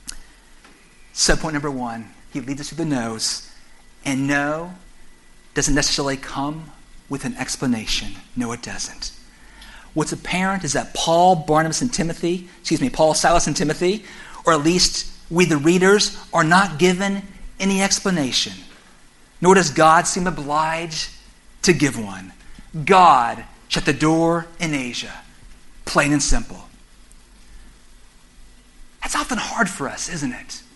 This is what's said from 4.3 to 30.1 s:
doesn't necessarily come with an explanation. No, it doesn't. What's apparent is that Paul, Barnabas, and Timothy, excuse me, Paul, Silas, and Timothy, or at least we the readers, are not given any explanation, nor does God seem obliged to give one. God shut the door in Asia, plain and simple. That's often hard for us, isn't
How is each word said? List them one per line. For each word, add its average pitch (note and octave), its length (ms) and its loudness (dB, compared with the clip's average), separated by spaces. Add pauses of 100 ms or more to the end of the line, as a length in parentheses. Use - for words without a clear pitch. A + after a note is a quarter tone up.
doesn't C#3+ 180 0
necessarily C#3 420 0
come D3+ 560 -8 (380)
with C#3 160 -8
an A#2+ 120 -6
explanation. A#2 760 -4 (220)
No, A#2+ 160 -4
it A#2+ 100 -8
doesn't. - 520 -10 (840)
What's D3+ 160 -2
apparent F#3 520 -4
is C#3+ 100 -4
that C3 200 -4
Paul, F3 440 4
Barnabas, D#3 440 0
and - 100 -2
Timothy, F3 560 -4 (120)
excuse - 220 -2
me, B2+ 100 0
Paul, D#3 240 4
Silas, E3 320 4
and C#3+ 100 -2
Timothy, F3 480 0 (400)
or E3+ 80 6
at D3 100 2
least - 480 0 (200)
we F3 140 6
the D#3 120 2
readers, F#3 720 4
are E3 120 2
not F3 340 4
given G3 460 2 (360)
any F#3+ 220 0
explanation, D#3+ 720 -2 (880)
nor F#3 140 8
does E3 160 4
God D#3+ 340 6
seem F#3 220 -2
obliged D#3+ 840 -4 (540)
to F3+ 100 4
give C3 260 0
one. F#2 320 -12 (540)
God C3 580 6 (240)
shut - 180 -4
the D#3 80 2
door E3 520 2 (140)
in D#3+ 160 -2
Asia, A#2+ 380 -8 (720)
plain D3 280 2
and C#3+ 80 2
simple. G#2+ 440 0 (2250)
That's - 140 -6
often C4 240 -2
hard - 300 -2
for C3 200 -8
us, - 200 -10
isn't C#3+ 220 -6